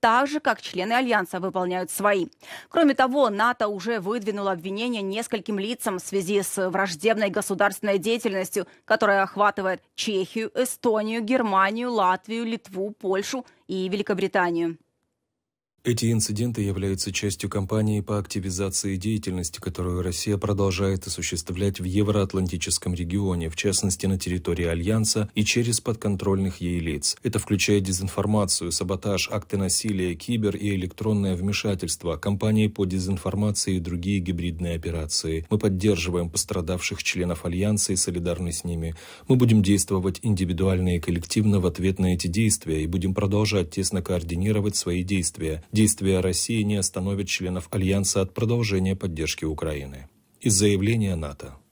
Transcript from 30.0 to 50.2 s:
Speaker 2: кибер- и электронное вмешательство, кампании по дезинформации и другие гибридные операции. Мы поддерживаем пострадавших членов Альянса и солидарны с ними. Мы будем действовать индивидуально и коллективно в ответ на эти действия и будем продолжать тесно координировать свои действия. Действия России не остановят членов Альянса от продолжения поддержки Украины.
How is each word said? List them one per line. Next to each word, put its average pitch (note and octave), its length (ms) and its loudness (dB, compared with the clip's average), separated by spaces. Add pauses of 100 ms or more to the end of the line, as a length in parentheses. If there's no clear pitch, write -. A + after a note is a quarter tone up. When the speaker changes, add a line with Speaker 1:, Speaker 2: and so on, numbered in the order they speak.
Speaker 2:
кибер- G#2 440 0
и G2+ 180 0
электронное G2 600 0
вмешательство, F2+ 840 -2
кампании G#2+ 500 2
по G#2 160 -2
дезинформации F#2+ 920 0
и F#2 40 0
другие F2 400 -2
гибридные E2+ 560 -2
операции. D#2+ 760 -4
Мы G#2+ 80 2
поддерживаем F#2 720 2
пострадавших - 720 -4
членов F2 440 -2
Альянса G2 480 0
и - 20 0
солидарны F2 560 -2
с - 140 -6
ними. E2 300 -4 (340)
Мы C3 80 8
будем A2+ 260 8
действовать F#2+ 580 2
индивидуально F#2 760 2
и - 20 0
коллективно G2 600 2
в F2 40 2
ответ F2+ 340 0
на F#2 140 4
эти F2+ 140 -2
действия F2 560 0
и D#2+ 40 -2
будем F#2 260 0
продолжать G2+ 560 2
тесно F#2+ 320 -2
координировать F#2 760 0
свои F2+ 280 -2
действия. E2 600 -2 (140)
Действия F#2+ 440 4
России G2+ 420 0
не G#2 140 2
остановят F#2+ 500 -2
членов F2+ 420 -4
Альянса G2 520 2
от F#2+ 120 -2
продолжения G#2+ 640 2
поддержки D#2+ 500 -4
Украины. C#2+ 640 -6 (320)